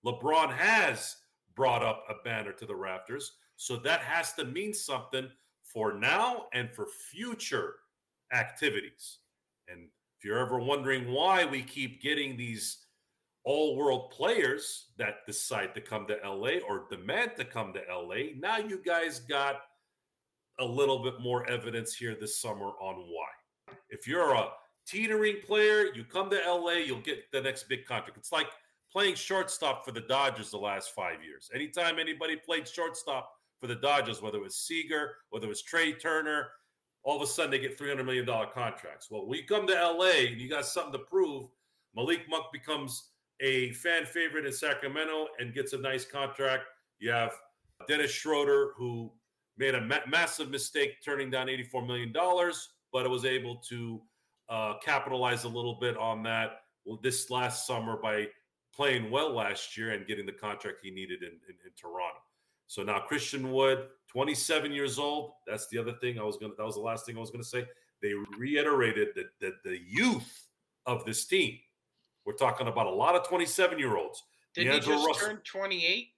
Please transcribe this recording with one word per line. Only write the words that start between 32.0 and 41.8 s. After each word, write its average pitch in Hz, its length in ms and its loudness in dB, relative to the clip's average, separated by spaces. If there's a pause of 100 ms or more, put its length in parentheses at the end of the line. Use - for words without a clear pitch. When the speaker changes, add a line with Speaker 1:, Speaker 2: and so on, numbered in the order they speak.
Speaker 1:
played 160 320 -4
shortstop 165 640 -4 (280)
for 131 60 -8
the 117 80 -2
Dodgers, 120 480 2
whether 104 160 -4
it 98 40 -2
was 95 140 -6
Seager, 160 600 -2 (140)
whether 110 160 -6
it - 20 -4
was - 140 -6
Trey 165 300 2
Turner, 156 560 -2 (540)
all 143 140 0
of 143 60 -2
a 143 40 0
sudden 151 240 0
they 135 80 2
get 131 180 -4
three 143 120 -6
hundred 131 160 -2
million 127 220 0
dollar 113 200 0
contracts. 107 640 -6
Well, 101 160 -6
we 147 160 -4
come 208 240 2
to 185 100 6
L 170 280 4
A 151 240 8
and 120 120 -4
you 127 80 -8
got 143 180 -2
something 147 260 -2
to 135 60 -4
prove. 151 500 0 (480)